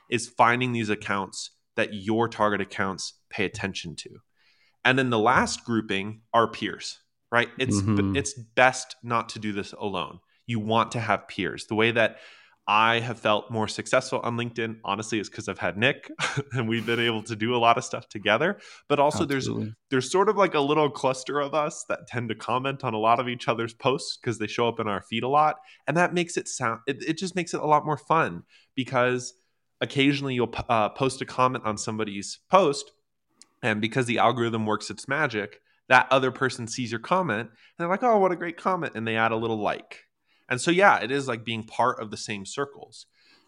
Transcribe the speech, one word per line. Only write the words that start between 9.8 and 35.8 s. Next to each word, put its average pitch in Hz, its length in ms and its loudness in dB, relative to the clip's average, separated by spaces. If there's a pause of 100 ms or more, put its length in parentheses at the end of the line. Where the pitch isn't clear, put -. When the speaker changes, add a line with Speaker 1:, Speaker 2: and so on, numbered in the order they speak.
Speaker 1:
You 117 140 -4
want 110 340 2
to 123 80 -4
have 107 260 0
peers. - 400 -6
The 110 80 -4
way 110 160 4
that 113 260 2 (520)
I 110 300 4
have 120 200 -6
felt 107 300 0
more 110 200 -2
successful 127 520 -2
on 117 140 -2
LinkedIn, 117 480 -4
honestly, 110 360 -2
is 95 100 -6
'cause - 180 -12
I've 98 120 -4
had 90 180 -2
Nick 127 320 0 (100)
<laughs> - 340 -4
and 117 140 -2
we've 113 180 -2
been 117 140 0
able 113 240 0
to 113 120 -8
do 113 200 -2
a 120 40 0
lot 117 180 6
of 123 80 -4
stuff - 240 -10
together. 113 500 2 (300)
But 143 100 4
also 147 240 2
Speaker 2:
Absolutely. 120 420 -2
Speaker 1:
there's, 110 80 -10 (160)
there's 127 220 0
sort 196 160 4
of, 208 80 4
like, 190 180 4
a 151 60 2
little 147 300 4
cluster 135 500 -2
of 139 140 -4
us 156 340 -4
that - 200 -6
tend 120 200 -6
to 110 80 -4
comment 131 480 -4
on 120 100 -2
a 110 40 -2
lot 113 240 4
of 123 80 -4
each 120 180 -8
other's 113 260 -2
posts - 440 -2
'cause 113 200 -4
they 107 100 -4
show 120 200 0
up 117 140 -2
in 107 80 -4
our 95 120 -2
feed 113 220 -6
a 127 60 -2
lot. 151 300 2 (280)
And 143 80 0
that 170 180 2
makes 175 220 -2
it - 140 -6
sound, 113 380 -2
it, 135 200 -6
it 160 100 -2
just 180 200 -8
makes 170 160 -4
it 165 80 -4
a - 40 -4
lot 151 200 2
more 147 120 -2
fun 113 460 0 (320)
because 127 580 0 (460)
occasionally 139 560 0
you'll 120 120 2
p-, 113 200 4
uh, 110 220 2
post 135 320 -2
a 127 40 -8
comment 127 380 2
on 107 140 -2
somebody's 104 640 -6 (120)
post, 180 400 4 (720)
and 110 160 2
because 113 280 0
the 113 120 0
algorithm 117 460 2
works 107 240 -2
its - 180 -14
magic, 131 540 -2 (260)